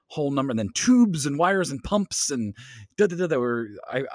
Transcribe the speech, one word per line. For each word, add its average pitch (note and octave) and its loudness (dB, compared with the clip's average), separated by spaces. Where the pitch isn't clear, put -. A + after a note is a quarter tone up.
whole C#3+ -2
number, C#3 0
and A2 0
then G2 -2
tubes G#3 4
and C#3+ -2
wires F3+ 2
and C#3 -8
pumps - -2
and A2+ -4
da, G#3 4
da, E3+ -4
da, F3+ 0
that D3+ 2
were, A#2+ -2
I, C3+ -2